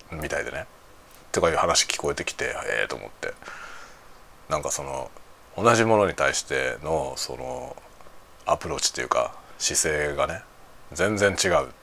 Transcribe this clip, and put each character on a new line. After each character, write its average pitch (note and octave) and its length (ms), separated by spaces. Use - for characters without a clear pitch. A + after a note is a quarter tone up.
み D#2 180
た D2 100
い - 60
で - 60
ね。 - 160
と - 100
か E2+ 80
い D#2+ 40
う - 40
話 - 280
聞 - 120
こ C#3+ 140
え C#3 40
て - 100
き - 80
て、 - 220
「え A1 180
え」 - 40
と C2 60
思 G#1 120
っ - 20
て。 - 240
な D2+ 80
ん D2 60
か D2 80
そ - 120
の、 C2+ 260
同 A#2 180
じ A2+ 100
も A2 120
の G2+ 100
に D#2 60
対 C#2 220
し - 80
て C2 400
の、 D2 340
そ - 180
の、 B2+ 400
ア D#2+ 120
プ - 120
ロ C#2 80
ー - 20
チ - 100
っ - 40
て - 80
い B1+ 40
う B1 40
か、 - 240
姿 - 320
勢 C#3+ 60
が C#3 120
ね、 - 160
全 - 260
然 G2+ 140
違 - 180
う。 D#3+ 220